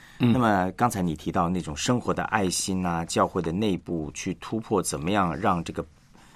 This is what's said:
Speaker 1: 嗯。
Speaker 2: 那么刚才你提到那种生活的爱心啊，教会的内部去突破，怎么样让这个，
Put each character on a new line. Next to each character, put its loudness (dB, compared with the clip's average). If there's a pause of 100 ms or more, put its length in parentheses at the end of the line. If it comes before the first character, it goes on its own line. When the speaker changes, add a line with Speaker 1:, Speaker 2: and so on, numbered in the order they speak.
(180)
Speaker 1:
嗯。 4
Speaker 2:
那 4
么 4
刚 2
才 -2
你 0
提 -6
到 2
那 0
种 -6
生 0
活 0
的 -2
爱 0
心 -2
啊， 0
教 2
会 -2
的 -2
内 0
部 -4
去 -6
突 -4
破， 2
怎 -4
么 -2
样 0
让 0
这 -8
个， -6 (520)